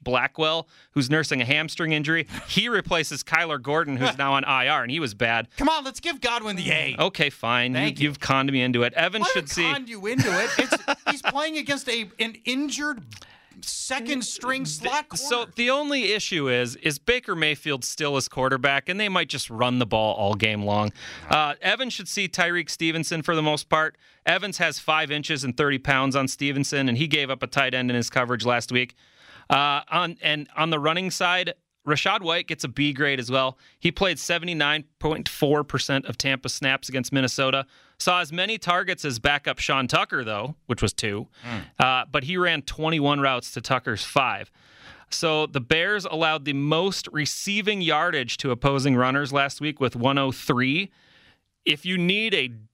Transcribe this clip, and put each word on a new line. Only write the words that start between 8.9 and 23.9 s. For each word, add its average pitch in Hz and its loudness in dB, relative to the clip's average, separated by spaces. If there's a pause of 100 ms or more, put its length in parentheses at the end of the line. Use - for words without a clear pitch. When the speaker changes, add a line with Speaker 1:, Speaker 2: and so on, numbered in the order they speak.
Speaker 1:
Evans 185 0
Speaker 2:
Why - 2
Speaker 1:
should 180 0
Speaker 2:
did 135 -12
Speaker 1:
see 170 2
Speaker 2:
I 160 2
con 269 -4
you 208 -10
into 247 2
it? 190 0
It's, 262 2 (280)
Speaker 1:
<laughs> - 0
Speaker 2:
he's 285 -4
playing 311 -2
against 277 -4
a, 233 -2 (120)
an 226 -2
injured 262 -4 (600)
second 262 -4
string 262 -4
slot 254 -4
corner. 170 -6
Speaker 1:
So 240 -2
the 240 2
only 277 0
issue 175 0
is, 123 0
is 147 -2
Baker 233 0
Mayfield 151 -2
still 143 -2
his 131 2
quarterback, 135 0
and 185 -4
they 208 0
might 175 0
just - -6
run 123 2
the 123 4
ball 110 2
all 104 2
game 104 0
long. 104 2 (360)
Uh, 147 2
Evans 226 0
should 185 -10
see 196 -2
Tyreek 175 0
Stevenson 160 0
for 170 0
the 156 2
most 151 0
part. 156 2 (260)